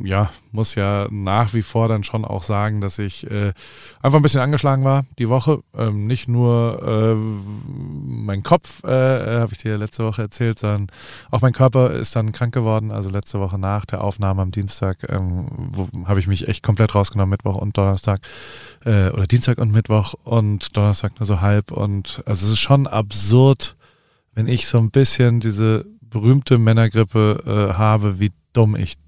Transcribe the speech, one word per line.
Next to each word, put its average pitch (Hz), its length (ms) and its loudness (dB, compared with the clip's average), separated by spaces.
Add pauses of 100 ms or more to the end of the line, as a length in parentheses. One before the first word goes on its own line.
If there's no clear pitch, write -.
ja, 98 280 0 (220)
muss 110 220 -4
ja 101 360 0
nach 101 420 -2
wie 117 80 0
vor 113 260 0
dann 110 160 0
schon 110 220 -6
auch 101 180 -6
sagen, 104 380 -2
dass 98 180 -6
ich, 101 320 -8
äh, 101 220 -2 (480)
einfach 139 180 4
ein 147 40 6
bisschen 139 180 4
angeschlagen 135 440 2
war 135 200 2 (140)
die 117 100 0
Woche. 131 320 2 (160)
Ähm, 104 300 -2
nicht 123 220 -4
nur, 120 540 2
äh, 110 320 2
mein 107 1300 -8
Kopf, - 420 -2
äh, 127 520 0
äh, 117 40 0
habe 117 120 -2
ich - 60 -12
dir 107 180 -4
letzte 107 280 -6
Woche 110 180 -4
erzählt, 113 360 -4
sondern 104 280 -2 (440)
auch 120 120 0
mein 127 100 4
Körper 127 380 4
ist 80 260 -4
dann 110 160 -2
krank 117 220 -4
geworden. 110 360 0
Also 104 200 -6
letzte 101 280 -6
Woche 98 200 -4
nach 98 260 -2
der - 180 -6
Aufnahme 98 380 -2
am 92 100 0
Dienstag, 98 600 -4
ähm, 90 400 -2
wo, 92 380 -6 (180)
habe 98 140 2
ich 85 60 -2
mich 95 220 -2
echt - 140 -6
komplett 107 320 2
rausgenommen, 98 340 2
Mittwoch 98 280 -2
und 104 200 -4
Donnerstag, 98 440 0 (640)
äh, 101 240 4
oder 95 160 0
Dienstag 120 320 2
und 110 140 0
Mittwoch 107 420 2 (100)
und 107 500 -2
Donnerstag 104 460 0
nur 107 60 -4
so 95 160 0
halb. 104 280 2
Und 101 540 -6
also 101 220 -2
es 110 60 2
ist 110 80 0
schon 139 260 4
absurd, 110 720 4 (760)
wenn 110 120 0
ich 120 220 -2
so 120 100 2
ein 110 140 2
bisschen 123 480 4
diese 110 440 0 (160)
berühmte 120 580 4
Männergrippe, 110 840 2
äh, 104 320 0
habe, 104 440 2
wie 104 100 0 (220)
dumm 107 240 4
ich - 180 -4 (140)